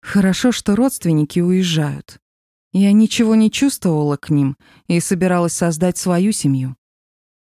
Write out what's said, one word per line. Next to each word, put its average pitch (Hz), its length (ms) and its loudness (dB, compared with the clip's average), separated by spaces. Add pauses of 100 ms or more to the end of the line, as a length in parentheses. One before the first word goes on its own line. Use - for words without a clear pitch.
Хорошо, 196 500 0
что 202 240 -2
родственники 175 640 0
уезжают. 170 760 -2 (540)
Я 202 200 4
ничего 220 420 2
не 220 160 4
чувствовала 151 680 -2
к - 100 -16
ним 143 300 0 (280)
и 170 140 0
собиралась 180 540 0
создать 170 420 -2
свою 185 360 0
семью. 131 440 -2 (720)